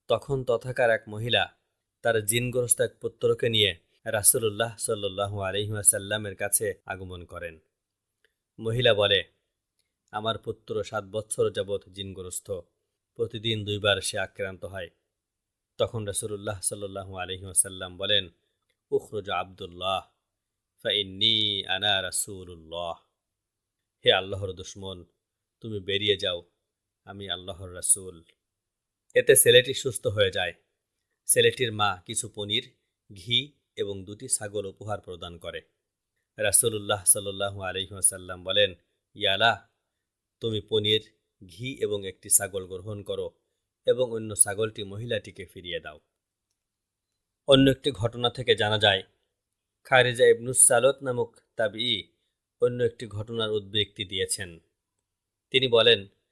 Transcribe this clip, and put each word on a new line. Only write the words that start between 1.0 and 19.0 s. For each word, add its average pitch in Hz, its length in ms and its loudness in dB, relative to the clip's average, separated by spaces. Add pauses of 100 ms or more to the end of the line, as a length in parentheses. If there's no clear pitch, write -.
মহিলা 107 480 -2 (460)
তার 113 240 2
জিনগ্রস্ত 120 540 2
এক 117 200 -2
পুত্রকে 117 480 0
নিয়ে 107 260 4 (300)
রাসূলুল্লাহ 110 720 2
সাল্লাল্লাহু 101 640 -4
আলাইহি 101 320 -2
ওয়াসাল্লামের 101 640 0
কাছে 104 380 -2 (120)
আগমন 90 380 -12
করেন। 85 340 -14 (1000)
মহিলা 113 360 2
বলে, 101 300 4 (840)
'আমার 110 280 -4
পুত্র 110 460 -8
সাত 104 200 -6
বছর 107 460 -2
যাবৎ 98 380 -6
জিনগ্রস্ত, 92 720 -10 (540)
প্রতিদিন 110 500 -4
দুইবার 101 360 2
সে - 180 -6
আক্রান্ত 95 460 -8
হয়।' 95 260 -12 (880)
তখন 110 260 -2
রাসূলুল্লাহ 101 560 -6
সাল্লাল্লাহু 98 560 -8
আলাইহি 92 280 -10
ওয়াসাল্লাম 92 520 -14
বলেন, 98 320 -4 (640)
'উখরুজ 107 400 -6